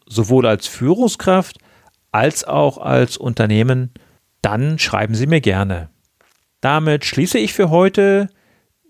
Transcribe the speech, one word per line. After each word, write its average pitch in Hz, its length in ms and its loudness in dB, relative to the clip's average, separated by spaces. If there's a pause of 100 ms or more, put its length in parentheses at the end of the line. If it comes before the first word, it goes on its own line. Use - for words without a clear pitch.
sowohl 117 400 2
als 107 180 0
Führungskraft 185 960 -2 (520)
als 131 340 0
auch 147 340 0
als 127 380 -2
Unternehmen, 120 720 0 (500)
dann 135 380 -2
schreiben 107 340 0
Sie 113 140 0
mir 160 140 2
gerne. 95 480 -2 (720)
Damit 151 440 0
schließe 180 320 -2
ich 214 160 -2
für 185 160 2
heute, 196 600 2 (600)